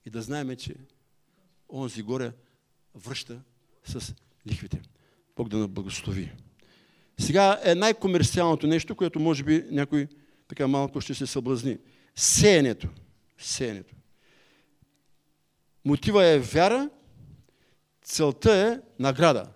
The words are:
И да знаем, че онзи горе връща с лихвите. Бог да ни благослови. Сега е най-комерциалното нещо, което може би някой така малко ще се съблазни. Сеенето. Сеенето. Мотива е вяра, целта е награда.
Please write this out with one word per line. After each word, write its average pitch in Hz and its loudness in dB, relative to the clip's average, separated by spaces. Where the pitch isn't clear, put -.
И 117 -18
да 113 -10
знаем, 131 -8
че - -14
онзи 117 -10
горе 120 -6
връща 120 -14
с - -12
лихвите. 101 -8
Бог 117 -6
да 104 -4
ни 107 0
благослови. 95 -8
Сега 196 4
е 175 6
най-комерциалното 175 2
нещо, 156 -2
което 165 -2
може 151 0
би 156 2
някой 143 -2
така - -4
малко 139 0
ще - -10
се 135 -6
съблазни. 127 -4
Сеенето. 156 4
Сеенето. - -10
Мотива 185 2
е 156 6
вяра, 202 0
целта 160 2
е 220 0
награда. 135 2